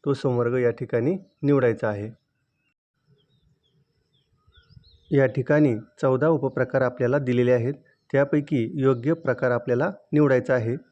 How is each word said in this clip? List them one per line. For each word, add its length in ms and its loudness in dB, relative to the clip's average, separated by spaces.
तो 100 0
संवर्ग 400 -2
या 160 2
ठिकाणी 480 -2
निवडायचा 460 2
आहे. 220 -6
या 100 4
ठिकाणी 520 2
चौदा 280 2
उपप्रकार 520 -2
आपल्याला 380 0
दिलेले 340 2
आहेत, 220 0
त्यापैकी 640 0
योग्य 400 0
प्रकार 360 -2
आपल्याला 420 -2
निवडायचा 420 2
आहे. 220 -2